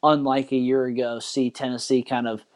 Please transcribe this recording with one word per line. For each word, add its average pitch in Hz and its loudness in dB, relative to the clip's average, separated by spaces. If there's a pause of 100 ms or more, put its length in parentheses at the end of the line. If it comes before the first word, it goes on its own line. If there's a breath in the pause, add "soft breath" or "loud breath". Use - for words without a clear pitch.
unlike 139 2
a 135 0
year 127 2
ago, 120 -4
see 123 -2
Tennessee 127 -2
kind 120 -2
of, 110 -6 (120)